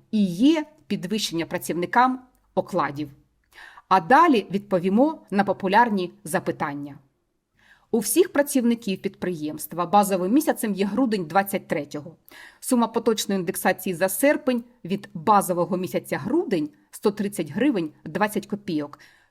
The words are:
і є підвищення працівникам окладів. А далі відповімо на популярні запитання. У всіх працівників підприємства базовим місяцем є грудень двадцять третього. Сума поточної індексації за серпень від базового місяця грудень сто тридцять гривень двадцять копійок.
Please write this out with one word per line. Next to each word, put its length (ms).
і 140
є 400
підвищення 580
працівникам 760
окладів. 540
А 120
далі 520
відповімо 800
на 120
популярні 680
запитання. 760
У 80
всіх 340
працівників 680
підприємства 840
базовим 480
місяцем 400
є 120
грудень 400
двадцять 420
третього. 480
Сума 280
поточної 520
індексації 560
за 140
серпень 540
від 280
базового 640
місяця 400
грудень 520
сто 200
тридцять 380
гривень 420
двадцять 420
копійок. 520